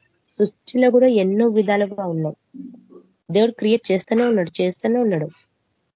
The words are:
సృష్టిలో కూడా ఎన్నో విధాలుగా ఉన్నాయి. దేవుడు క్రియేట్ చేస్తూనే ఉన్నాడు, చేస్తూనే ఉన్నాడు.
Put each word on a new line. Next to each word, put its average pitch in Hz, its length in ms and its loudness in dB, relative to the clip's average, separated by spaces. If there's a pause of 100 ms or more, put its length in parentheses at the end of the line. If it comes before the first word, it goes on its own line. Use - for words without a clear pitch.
(320)
సృష్టిలో 247 600 0
కూడా 247 160 6
ఎన్నో 208 400 2
విధాలుగా 202 580 -2
ఉన్నాయి. 160 300 -4 (960)
దేవుడు 220 200 2
క్రియేట్ 226 400 -2
చేస్తూనే 226 320 0
ఉన్నాడు, 190 380 -2
చేస్తూనే 220 380 -2
ఉన్నాడు. 175 300 -2 (680)